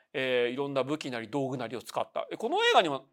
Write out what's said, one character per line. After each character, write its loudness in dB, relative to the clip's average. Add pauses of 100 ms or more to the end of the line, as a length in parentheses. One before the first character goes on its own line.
(140)
え 2
ー、 -4
い -6
ろ -2
ん -6
な 2
武 -2
器 -8
な -6
り -10
道 -2
具 -4
な -6
り -8
を -8
使 -6
っ -2
た。 -4
え、 -8
こ -4
の 0
映 4
画 10
に 0
も -4